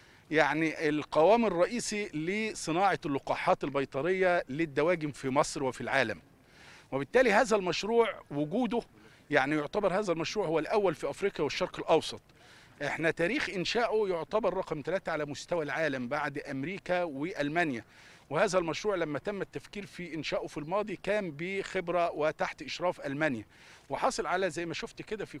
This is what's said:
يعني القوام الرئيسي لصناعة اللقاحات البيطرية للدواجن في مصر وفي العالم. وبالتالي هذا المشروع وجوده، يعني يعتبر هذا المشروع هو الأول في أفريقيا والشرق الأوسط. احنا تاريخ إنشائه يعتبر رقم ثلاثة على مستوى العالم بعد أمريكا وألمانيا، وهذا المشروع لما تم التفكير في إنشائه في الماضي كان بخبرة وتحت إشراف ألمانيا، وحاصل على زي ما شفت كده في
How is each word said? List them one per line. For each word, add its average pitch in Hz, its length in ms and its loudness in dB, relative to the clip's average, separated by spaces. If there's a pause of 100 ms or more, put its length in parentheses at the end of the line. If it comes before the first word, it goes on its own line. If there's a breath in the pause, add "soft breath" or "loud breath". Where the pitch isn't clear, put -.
(300 loud breath)
يعني 151 580 2
القوام 160 580 6
الرئيسي 208 640 0
لصناعة 180 960 0
اللقاحات 147 580 0
البيطرية 170 840 0
للدواجن 151 600 0
في 135 180 -6
مصر 143 340 0
وفي 127 180 -2
العالم. 117 420 0 (680 loud breath)
وبالتالي 208 400 4
هذا 214 240 4
المشروع 202 760 2
وجوده، 190 500 0 (500 loud breath)
يعني 143 260 4
يعتبر 180 420 0
هذا 208 140 0
المشروع 165 340 -2
هو 160 120 2
الأول 190 360 2
في 143 160 -6
أفريقيا 185 340 -2
والشرق 165 340 -4
الأوسط. 143 420 2 (640 loud breath)
احنا 151 260 0
تاريخ 175 400 0
إنشائه 208 580 0
يعتبر 180 460 0
رقم 160 320 -4
ثلاثة 175 260 -2
على 151 120 -2
مستوى 151 400 -4
العالم 139 440 -2
بعد 147 300 -4
أمريكا 170 640 -4
وألمانيا، 147 840 -2 (460 loud breath)
وهذا 180 280 4
المشروع 175 360 0
لما 156 240 -2
تم 196 240 -6
التفكير 180 440 -10
في 175 280 -12
إنشائه 160 320 -4
في 165 120 -8
الماضي 185 380 -2
كان 196 420 -2
بخبرة 175 720 -2
وتحت 156 520 -2
إشراف 165 380 -4
ألمانيا، 139 440 -2 (440 loud breath)
وحاصل 180 380 -2
على 180 240 0
زي 170 160 -6
ما 160 80 -6
شفت - 280 -10
كده 202 220 -6
في 147 160 -14